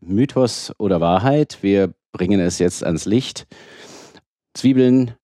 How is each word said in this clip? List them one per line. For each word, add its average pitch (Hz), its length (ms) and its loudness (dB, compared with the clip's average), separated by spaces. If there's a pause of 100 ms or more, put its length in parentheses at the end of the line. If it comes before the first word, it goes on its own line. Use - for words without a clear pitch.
Mythos 117 800 -2
oder 92 240 0
Wahrheit. 127 580 0
Wir 98 320 0 (200)
bringen 95 260 0
es 87 220 -2
jetzt - 240 -2
ans 80 220 -4
Licht. - 420 -4 (1040)
Zwiebeln, 127 580 2 (140)